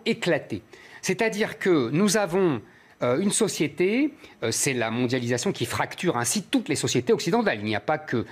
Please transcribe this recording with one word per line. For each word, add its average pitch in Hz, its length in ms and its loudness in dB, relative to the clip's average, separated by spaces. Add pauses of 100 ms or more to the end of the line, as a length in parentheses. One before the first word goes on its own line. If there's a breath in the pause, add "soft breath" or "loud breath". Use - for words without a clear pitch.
éclatée. 151 560 -2 (420 loud breath)
C'est-à-dire 208 560 0
que 147 320 2
nous 190 260 2
avons, 175 420 2 (440 loud breath)
euh, 127 160 2
une 202 120 0
société, 208 800 0 (280 loud breath)
euh, 113 80 0
c'est 135 240 0
la 113 160 0
mondialisation 123 640 0
qui - 140 -4
fracture 143 520 -2
ainsi 120 260 -2
toutes - 260 -2
les 143 60 0
sociétés 127 380 0
occidentales. 180 460 0
Il 104 60 -6
n'y 107 100 0
a 101 40 0
pas 151 200 -2
que, 113 320 -4